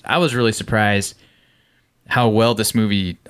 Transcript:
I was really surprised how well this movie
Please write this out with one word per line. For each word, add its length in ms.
I 140
was 160
really 180
surprised 600
how 220
well 240
this 200
movie 420